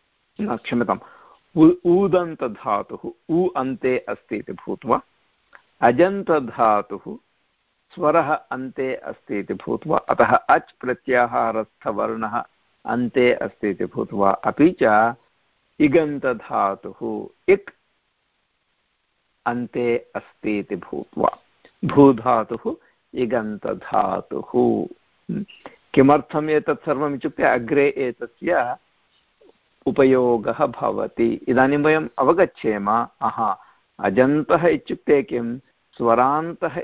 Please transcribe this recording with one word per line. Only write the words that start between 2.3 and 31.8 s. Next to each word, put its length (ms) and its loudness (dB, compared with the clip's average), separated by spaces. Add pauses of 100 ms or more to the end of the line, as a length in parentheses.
उ 180 2
अन्ते 500 -2
अस्ति 380 -8
इति 180 -10
भूत्वा 480 -4 (800)
अजन्तधातुः 1400 0 (760)
स्वरः 420 0
अन्ते 640 -8
अस्ति 440 -10
इति 140 -8
भूत्वा, 440 -4
अतः 380 2
अच् 360 0
प्रत्याहारस्थवर्णः 1700 -4 (420)
अन्ते 480 0
अस्ति 360 -4
इति 160 -4
भूत्वा, 460 -2
अपि 520 0
च 320 2 (640)
इगन्तधातुः 1500 -2 (260)
इक् 160 0 (1800)
अन्ते 520 -2 (180)
अस्ति 440 -6
इति 160 -6
भूत्वा, 640 -4 (480)
भूधातुः 880 4 (380)
इगन्तधातुः। 1700 -2 (1040)
किमर्थम् 560 4
एतत् 360 -2
सर्वम् 300 -2
इत्युक्ते 280 -6
अग्रे 540 2
एतस्य 760 -4 (1120)
उपयोगः 800 2
भवति। 840 -4
इदानीं 300 2
वयम् 300 0 (120)